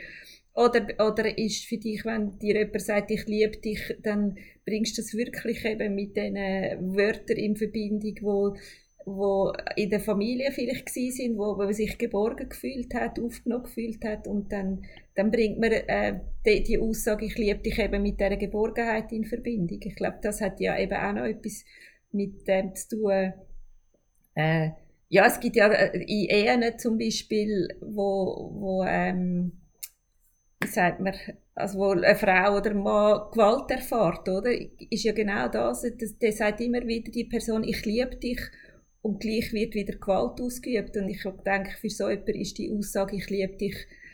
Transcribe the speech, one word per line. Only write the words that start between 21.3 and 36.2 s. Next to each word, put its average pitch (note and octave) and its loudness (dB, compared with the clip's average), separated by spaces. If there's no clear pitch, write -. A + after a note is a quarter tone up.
mit G3+ -4
dem F#3+ 2
zu - -8
tun. F#3+ 2
Äh, D#3 2
ja, F#3+ 8
es B3 2
gibt A#3+ -2
ja, G#3 10
äh, - 4
in G#3 0
Ehen A3+ 4
zum A3+ 0
Beispiel, G#3+ 0
wo, G3 -2
wo, F#3+ 0
ähm, F3+ 0
wie G3+ 0
sagt F3+ 2
man, F#3+ -2
also G3 -4
wo G3 4
eine G3 6
Frau G3+ 4
oder G3+ 0
ein G3+ 0
Mann G#3 4
Gewalt A3+ 6
erfährt, A3+ 0
oder? G3+ 0
Ist A3+ 0
ja G#3+ 4
genau G#3+ 0
das, A#3 0
das, G#3+ -8
der G#3+ 2